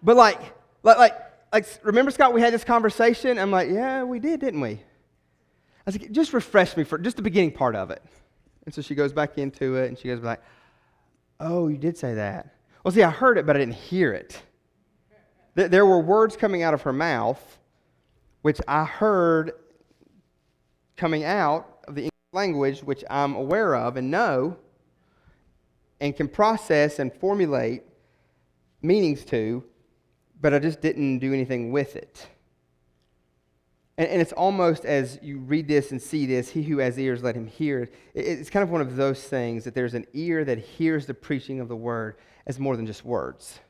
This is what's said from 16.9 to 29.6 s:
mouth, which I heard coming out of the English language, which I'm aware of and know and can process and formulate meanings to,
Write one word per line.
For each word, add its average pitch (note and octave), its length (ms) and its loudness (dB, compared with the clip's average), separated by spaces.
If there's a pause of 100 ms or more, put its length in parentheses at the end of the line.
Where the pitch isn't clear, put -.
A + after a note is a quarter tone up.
mouth, C3+ 680 -2 (840)
which D3+ 260 0
I D3+ 160 2
heard E3+ 680 0 (1500)
coming D#3+ 260 -2
out E3 540 -2 (100)
of D3 60 -14
the C#3+ 80 -8
English D#3 100 -6 (220)
language, D3 460 -2
which C3+ 280 -8
I'm C#3 260 -2
aware D#3+ 400 0
of A#2+ 220 -2
and C3 140 -4
know E3+ 480 0 (1400)
and C#3+ 160 -4
can D3 140 -4
process D#3+ 680 0
and C3 120 -4
formulate C#3+ 760 -2 (960)
meanings E3 440 2
to, A#2+ 380 -2 (760)